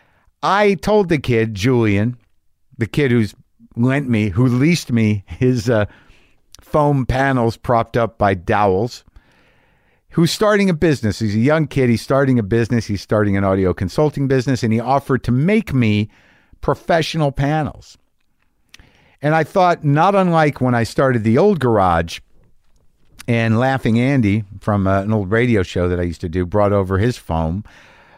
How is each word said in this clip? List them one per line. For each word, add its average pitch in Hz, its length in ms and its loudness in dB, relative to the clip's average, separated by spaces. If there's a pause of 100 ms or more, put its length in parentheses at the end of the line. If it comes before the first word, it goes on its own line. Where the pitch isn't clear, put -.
(440)
I 196 320 2
told 202 340 0
the 170 80 0
kid, 113 380 -2
Julian, 113 640 0 (600)
the 117 80 -4
kid 143 240 -2
who's 117 240 0 (420)
lent 131 320 0
me, 107 220 0
who 104 160 0
leased 131 460 0
me 107 340 0
his, 127 440 -2
uh, 107 160 2 (760)
foam 147 440 0
panels 127 520 0
propped 117 400 -2
up 113 200 -2
by 101 160 2
dowels, 101 720 -2 (1080)
who's 165 200 2
starting 208 380 2
a 180 40 0
business. 143 460 0
He's 104 160 -2
a 110 40 0
young 147 280 2
kid. 127 220 0
He's 113 120 0
starting 135 360 0
a 113 60 0
business. 113 420 -2
He's 101 160 -6
starting 104 360 0
an 98 60 0
audio 95 300 0
consulting 143 540 -2
business, 131 360 -2
and 110 100 0
he 113 60 0
offered 131 440 -2
to - 80 -2
make 175 420 0
me 104 360 0 (520)
professional 151 680 -2
panels. 143 680 -4 (1200)
And 151 140 0
I 160 80 2
thought, 175 400 0
not 156 320 2
unlike 165 460 2
when 127 120 2
I 117 100 0
started 127 400 0
the 113 140 2
old 196 220 4
garage, 92 600 2 (1080)
and 113 320 0
Laughing 123 400 0
Andy 117 440 0 (160)
from, 101 280 -2
uh, 98 140 0
an 104 120 -4
old 101 160 -4
radio 113 320 2
show 90 280 -2
that 90 100 -2
I 90 40 -2
used 87 180 -6
to 90 80 -8
do 90 160 -2
brought 101 280 0
over 95 240 0
his 120 200 -2
foam, 82 460 -4 (540)